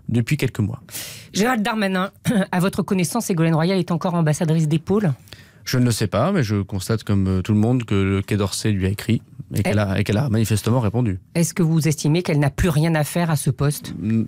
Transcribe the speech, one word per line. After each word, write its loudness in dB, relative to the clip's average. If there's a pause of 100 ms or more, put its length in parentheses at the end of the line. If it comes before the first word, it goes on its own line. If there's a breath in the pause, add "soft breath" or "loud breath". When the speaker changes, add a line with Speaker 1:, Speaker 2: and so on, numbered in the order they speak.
Speaker 1:
depuis 0
quelques -4
mois. -4 (520 loud breath)
Speaker 2:
Gérald 0
Darmanin, -2 (200)
<clears throat> 0
à 0
votre 0
connaissance, -2
Ségolène 2
Royal 2
est -2
encore -2
ambassadrice 2
des 2
pôles ? 0 (520 loud breath)
Speaker 1:
Je 0
ne 4
le 4
sais 0
pas, 0
mais 2
je 0
constate -4
comme, 2
euh, 2
tout -2
le 4
monde 2
que -2
le 2
Quai -2
d'Orsay -2
lui 0
a 2
écrit -2 (320)
et 0
qu'elle 0
Speaker 2:
Eh. 2
Speaker 1:
a, 0
et 0
qu'elle 0
a 0
manifestement 0
répondu. 0 (160)
Speaker 2:
Est-ce 0
que -2
vous 2
estimez 0
qu'elle 0
n'a 2
plus 0
rien 2
à 0
faire -2
à 2
ce 0
poste ? -4
Speaker 1:
Mm, 0